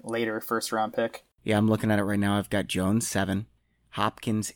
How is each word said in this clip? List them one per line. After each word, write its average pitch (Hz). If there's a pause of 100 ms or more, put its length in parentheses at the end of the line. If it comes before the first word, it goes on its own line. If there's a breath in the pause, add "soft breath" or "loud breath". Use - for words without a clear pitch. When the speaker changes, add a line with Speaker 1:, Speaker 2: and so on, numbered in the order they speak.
Speaker 1:
later 113
first 113
round 110
pick. - (200)
Speaker 2:
Yeah, 107
I'm 107
looking 110
at 107
it 104
right 101
now. 101
I've 101
got 95
Jones 95
seven, 98 (440)
Hopkins 107